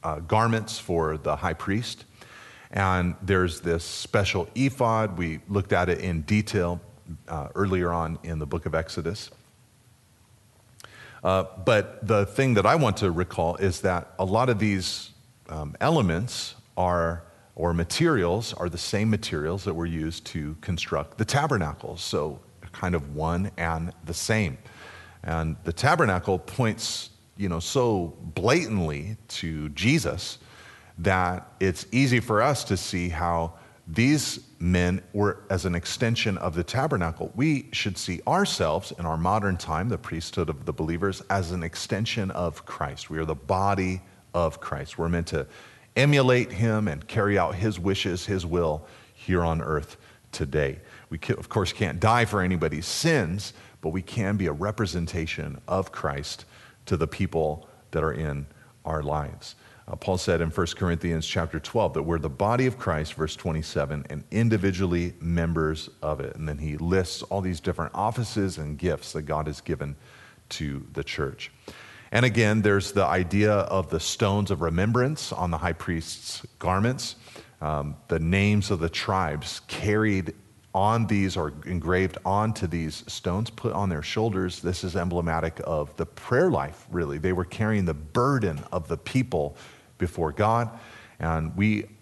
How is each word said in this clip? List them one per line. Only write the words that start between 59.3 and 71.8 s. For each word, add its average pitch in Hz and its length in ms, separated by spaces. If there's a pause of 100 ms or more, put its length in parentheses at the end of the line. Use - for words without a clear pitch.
Uh, - 80
Paul 92 220
said 85 240
in 80 80
First 87 260
Corinthians 85 520
chapter 80 320
twelve 90 340
that 76 80
we're 82 160
the 78 100
body 110 380
of 123 140
Christ, 78 340
verse 78 220
twenty-seven, 76 760
and 76 220
individually 92 880
members 82 720 (100)
of 76 180
it. 67 160
And 78 140
then 71 80
he 76 200
lists 85 440
all 95 200
these 92 180
different 82 340
offices 101 640
and 76 180
gifts 80 380
that 80 80
God 76 240
has 76 160
given 73 340 (540)
to 69 440
the 69 100
church. - 480 (600)